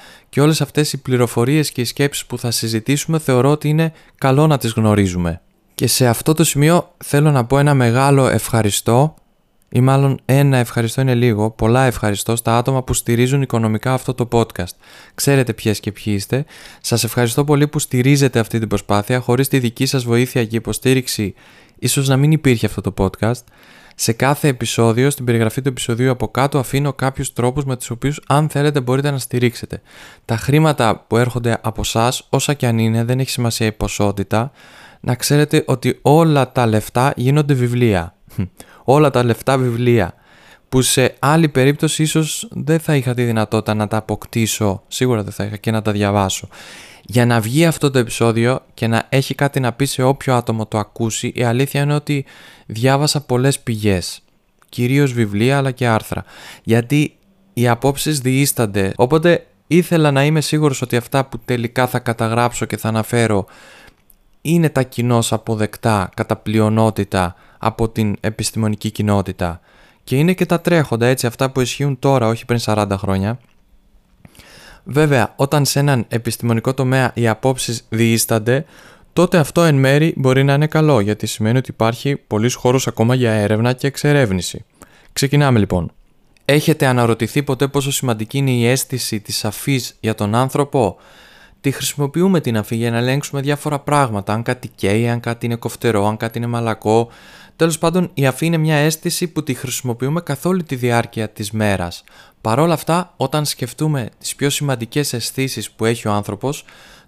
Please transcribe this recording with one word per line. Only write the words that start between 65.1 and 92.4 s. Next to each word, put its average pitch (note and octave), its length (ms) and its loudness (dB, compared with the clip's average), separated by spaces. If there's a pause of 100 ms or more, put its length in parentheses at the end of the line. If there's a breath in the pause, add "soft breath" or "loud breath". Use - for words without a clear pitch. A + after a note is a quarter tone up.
αποδεκτά G#2+ 800 -2
κατά A2 220 -4
πλειονότητα G#2+ 1000 0 (280 soft breath)
από A2+ 260 -2
την G#2+ 300 -2
επιστημονική A2 720 -4
κοινότητα. F#2+ 680 -2 (440 soft breath)
Και - 120 -4
είναι E3 180 2
και F3+ 120 0
τα E3+ 160 0
τρέχοντα, C#3 440 2
έτσι, B2+ 200 2
αυτά C3 260 -2
που C3+ 100 -2
ισχύουν C3+ 380 -2
τώρα, C3+ 280 2
όχι A2+ 180 -2
πριν A#2+ 140 0
σαράντα G#2 380 0
χρόνια. G2 420 -2 (1400 loud breath)
Βέβαια, C#3 520 2
όταν C#3+ 300 2
σε - 140 0
έναν C#3+ 280 2
επιστημονικό A#2 640 -2
τομέα C3 400 0
οι A#2 140 0
απόψεις A#2+ 600 -2
διείστανται, A2+ 760 0 (480 loud breath)
τότε F3+ 240 4
αυτό E3 260 2
εν D#3+ 120 4
μέρη C#3 420 4
μπορεί C3 260 4
να C#3 100 4
είναι D3 140 2
καλό, D3+ 320 4
γιατί G#2 280 -2
σημαίνει A2 300 0
ότι C3 140 -2
υπάρχει A#2+ 440 -2
πολύς A2 380 0
χώρος B2+ 340 0
ακόμα A#2 280 2
για A#2+ 160 2
έρευνα A2 420 2
και C3+ 140 -4
εξερεύνηση. C3+ 800 0 (480 loud breath)
Ξεκινάμε C#3 460 2
λοιπόν. F2+ 320 0 (540)
Έχετε D3+ 400 2
αναρωτηθεί A#2+ 580 0
ποτέ C#3 240 -2
πόσο C#3 240 -2
σημαντική A#2 460 -4
είναι C#3 140 0
η A#2+ 160 2
αίσθηση B2 520 -2
της - 260 -8
αφής B2 540 -4
για A2 160 -2
τον G#2+ 200 -2
άνθρωπο; C3 640 0 (640 loud breath)
Τη C#3 80 0
χρησιμοποιούμε D#3+ 680 0
την A#2 180 -2